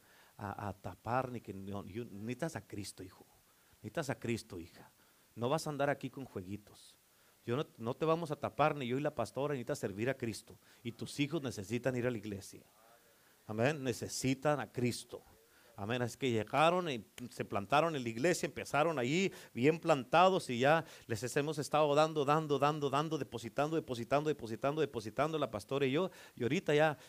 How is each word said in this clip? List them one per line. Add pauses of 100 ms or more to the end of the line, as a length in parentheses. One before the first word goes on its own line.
(360)
a,
a
tapar,
ni
que,
no,
you,
necesitas
a
Cristo,
hijo. (500)
Necesitas
a
Cristo,
hija. (420)
No
vas
a
andar
aquí
con
jueguitos. (480)
Yo
no, (120)
no
te
vamos
a
tapar,
ni
yo
y
la
pastora,
necesitas
servir
a
Cristo. (240)
Y
tus
hijos
necesitan
ir
a
la
iglesia. (840)
Amén.
Necesitan
a
Cristo. (500)
Amén.
Así
que
llegaron
y (260)
se
plantaron
en
la
iglesia,
empezaron
allí (220)
bien
plantados
y
ya (220)
les
hemos
estado
dando,
dando,
dando,
dando,
depositando,
depositando,
depositando,
la
pastora
y
yo. (260)
Y
ahorita
ya, (100)